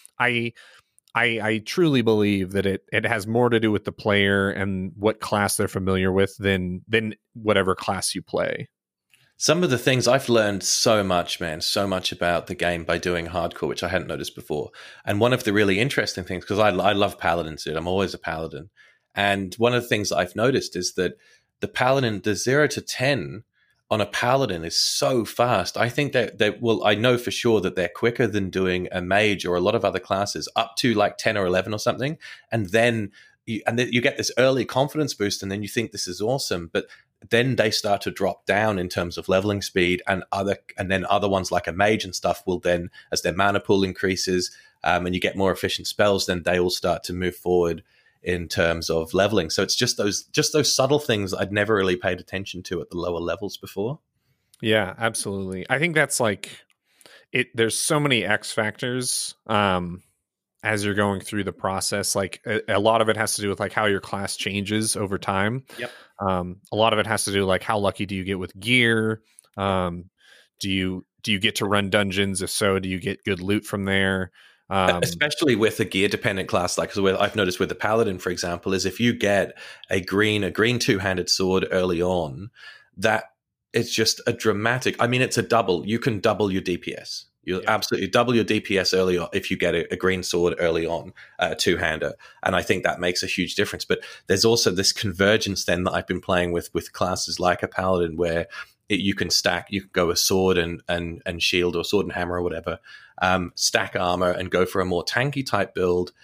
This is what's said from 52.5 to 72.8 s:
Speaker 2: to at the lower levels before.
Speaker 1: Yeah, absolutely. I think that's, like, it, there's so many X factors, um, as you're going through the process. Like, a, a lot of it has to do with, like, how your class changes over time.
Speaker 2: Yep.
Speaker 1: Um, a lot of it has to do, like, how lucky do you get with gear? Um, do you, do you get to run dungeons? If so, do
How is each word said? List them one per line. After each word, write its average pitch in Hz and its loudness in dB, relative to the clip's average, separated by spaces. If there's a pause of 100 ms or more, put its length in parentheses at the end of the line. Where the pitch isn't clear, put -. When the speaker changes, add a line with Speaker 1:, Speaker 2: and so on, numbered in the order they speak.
Speaker 2:
to 87 -6
at - -14
the 87 -8
lower 87 -2
levels 85 -6
before. 104 -6 (640)
Speaker 1:
Yeah, 107 2
absolutely. 98 -4
I 131 0
think 165 0
that's, 147 0
like, 107 -2 (840)
it, 123 0
there's 113 2
so 156 2
many 135 2
X 101 -2
factors, 123 -4 (120)
um, 92 2 (600)
as 107 -2
you're 104 0
going 101 0
through 101 -4
the 92 -6
process. 95 -4
Like, 98 -4
a, 110 -2
a 101 2
lot 110 4
of 110 2
it 107 4
has 110 -2
to 104 -6
do 104 0
with, 95 -2
like, 98 -4
how 110 2
your 98 2
class - -6
changes 104 -2
over 101 -4
time. 104 -2 (140)
Speaker 2:
Yep. 120 -8 (300)
Speaker 1:
Um, 92 -2 (100)
a 117 -4
lot 110 6
of 107 2
it 104 2
has 110 -2
to 101 -4
do, 98 2
like, 92 2
how 113 0
lucky 101 0
do 98 -6
you 92 -6
get 95 -4
with 92 -8
gear? 113 2 (340)
Um, 92 -2 (480)
do 101 -6
you, 95 -2 (160)
do 110 -2
you 101 0
get 104 0
to - -2
run 101 2
dungeons? 98 0
If 87 -4
so, 98 2
do 95 -4